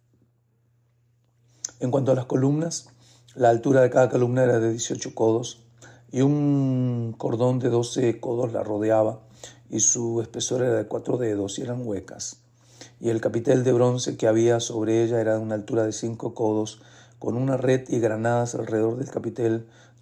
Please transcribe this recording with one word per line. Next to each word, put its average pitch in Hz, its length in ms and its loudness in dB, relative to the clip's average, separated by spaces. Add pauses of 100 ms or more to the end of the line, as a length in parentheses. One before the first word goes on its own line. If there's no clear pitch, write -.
(1800)
En 127 100 -2
cuanto 131 220 2
a - 20 2
las 127 100 0
columnas, 147 640 0 (460)
la 120 160 4
altura 131 320 4
de 123 80 6
cada 127 180 6
columna 123 360 2
era 120 160 4
de 113 100 2
dieciocho 120 440 -6
codos, 113 520 0 (440)
y 131 120 0
un 131 960 2
cordón 123 400 0
de 123 100 0
doce 120 520 0
codos 120 340 -4
la 98 80 -2
rodeaba, 107 580 0 (480)
y 110 120 -4
su 117 420 0
espesor - 400 -4
era 123 140 2
de 110 100 -2
cuatro 117 320 -4
dedos, 104 400 -4
y 147 40 -6
eran 123 240 -8
huecas. - 520 -10 (600)
Y 117 100 -2
el 113 100 -2
capitel 120 420 2
de 127 100 2
bronce 123 440 0
que 120 100 0
había 117 320 4
sobre 113 460 0
ella 113 160 0
era 110 140 0
de 110 40 0
una 110 160 -6
altura 110 300 -2
de 110 80 -2
cinco 117 420 -8
codos, 107 460 -2 (400)
con 113 160 -4
una 131 200 0
red 127 320 0
y 120 120 -2
granadas 117 560 0
alrededor 113 400 -2
del 131 120 -8
capitel, 113 600 -4 (340)